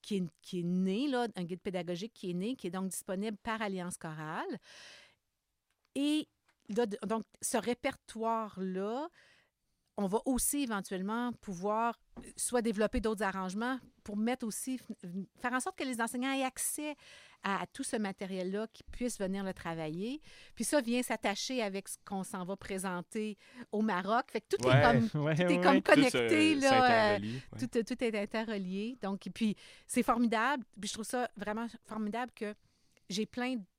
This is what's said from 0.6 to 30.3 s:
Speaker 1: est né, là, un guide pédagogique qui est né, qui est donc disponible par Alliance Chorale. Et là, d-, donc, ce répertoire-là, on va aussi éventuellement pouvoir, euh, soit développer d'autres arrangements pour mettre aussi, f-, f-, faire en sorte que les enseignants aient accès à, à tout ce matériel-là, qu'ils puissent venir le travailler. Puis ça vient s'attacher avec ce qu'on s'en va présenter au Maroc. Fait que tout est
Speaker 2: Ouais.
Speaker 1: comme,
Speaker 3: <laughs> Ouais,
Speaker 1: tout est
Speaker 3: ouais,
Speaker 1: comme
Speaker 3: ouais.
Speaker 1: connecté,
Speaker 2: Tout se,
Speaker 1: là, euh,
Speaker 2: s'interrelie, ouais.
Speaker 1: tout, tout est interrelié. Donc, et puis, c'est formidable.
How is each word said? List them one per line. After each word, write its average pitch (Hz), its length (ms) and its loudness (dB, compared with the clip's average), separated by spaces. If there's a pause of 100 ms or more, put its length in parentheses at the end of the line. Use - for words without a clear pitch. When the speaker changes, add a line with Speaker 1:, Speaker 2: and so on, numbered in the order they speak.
Speaker 1:
est 170 40 -4
né, 190 440 2
là, 247 260 0
un 185 100 -6
guide 175 160 -8
pédagogique 180 540 -6
qui 185 160 -8
est 175 40 -2
né, 208 200 -2
qui 196 140 -8
est - 20 -4
donc 185 200 -4
disponible 202 480 -6
par 220 220 -6
Alliance 185 380 -4
Chorale. 165 600 -8 (1400)
Et 294 340 0 (400)
là, 220 180 0
d-, 202 200 -8
donc, 220 180 -2 (180)
ce - 140 -2
répertoire-là, 220 1500 -4 (920)
on 202 60 2
va 202 200 2
aussi 269 360 0
éventuellement 220 800 -2
pouvoir, 208 580 -2 (200)
euh, - 40 -14 (140)
soit 240 260 0
développer 208 380 2
d'autres 214 240 0
arrangements 190 540 -2 (260)
pour 208 120 -6
mettre 233 300 0
aussi, 254 300 -4
f-, - 40 -8 (240)
f-, 180 220 -8 (140)
faire 240 120 -2
en 254 80 0
sorte 370 160 -6
que 339 80 -6
les 254 160 -4
enseignants 247 320 -2
aient 269 120 0
accès 302 500 -4 (480)
à, 196 200 -2
à 180 40 -6
tout - 160 -12
ce 254 140 -4
matériel-là, 196 760 -4
qu'ils - 200 -20
puissent 240 260 -4
venir 196 240 -2
le 190 100 -4
travailler. 170 680 -6 (340)
Puis - 100 -6
ça 302 160 4
vient 240 220 0
s'attacher 226 600 -2
avec 196 260 -4
ce - 160 -10
qu'on 190 180 -4
s'en 185 220 -6
va 190 120 -4
présenter 190 800 -4 (360)
au 208 100 0
Maroc. 208 480 2
Fait 226 100 -2
que - 160 -2
tout - 120 2
est - 20 8
Speaker 2:
Ouais. 127 120 10 (300)
Speaker 1:
comme, 147 100 0
Speaker 3:
<laughs> - 20 0
Ouais, 156 100 2
Speaker 1:
tout 165 80 4
est 180 40 6 (100)
Speaker 3:
ouais, 175 40 2
Speaker 1:
comme 190 140 8
Speaker 3:
ouais. 302 80 6
Speaker 1:
connecté, 294 720 6
Speaker 2:
Tout 277 60 2
se, - 20 2
Speaker 1:
là, 269 120 8
euh, 262 40 8 (380)
Speaker 2:
s'interrelie, 196 260 -4 (100)
ouais. 233 160 -4
Speaker 1:
tout, 233 140 0 (120)
tout 254 100 -2
est 220 180 0
interrelié. 214 800 -4
Donc, 196 240 -4
et 190 40 -6
puis, 214 260 0 (320)
c'est 247 160 2
formidable. 233 580 2 (180)